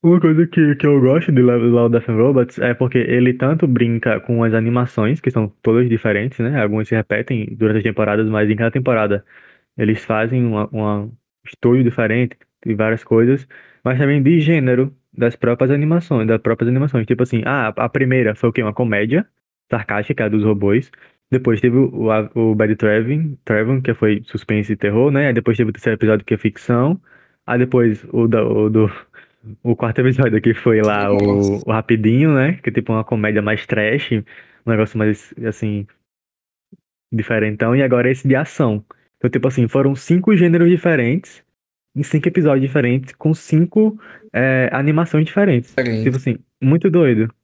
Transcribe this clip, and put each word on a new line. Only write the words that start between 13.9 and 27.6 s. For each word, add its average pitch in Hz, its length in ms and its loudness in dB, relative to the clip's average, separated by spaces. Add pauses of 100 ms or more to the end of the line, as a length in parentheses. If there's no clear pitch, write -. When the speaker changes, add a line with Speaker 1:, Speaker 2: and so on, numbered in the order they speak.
Speaker 1:
também 139 260 0
de 160 160 4
gênero 139 560 0 (200)
das 117 200 -2
próprias 123 340 0
animações, 147 580 0
das 113 140 0
próprias 113 280 -2
animações. 127 360 0
Tipo 123 180 0
assim, 120 220 -2
ah, 131 300 -2
a 117 140 -4
primeira 127 460 0
foi 117 140 -2
o 113 40 -4
quê? 120 100 -2
Uma 107 100 -4
comédia 117 540 -2 (420)
sarcástica, 107 560 -4
a 107 40 -2
dos 107 140 0
robôs. 104 460 0 (400)
Depois 123 320 0
teve 123 160 2
o, 131 320 0
a, 107 240 -2
o 113 220 0
Bad 107 220 0
Trevin, 127 680 -2
Trevin, 113 360 -2
que 127 120 -2
foi 107 320 0
suspense 107 460 -4
e 107 60 0
terror, 113 340 0
né? 139 160 0
Aí 127 60 0
depois 113 240 0
teve 113 120 0
o 101 40 -8
terceiro 110 240 -4
episódio, 107 280 0
que - 80 -2
é 104 40 -2
ficção. 123 640 -2 (460)
Aí 120 140 -2
depois 120 520 0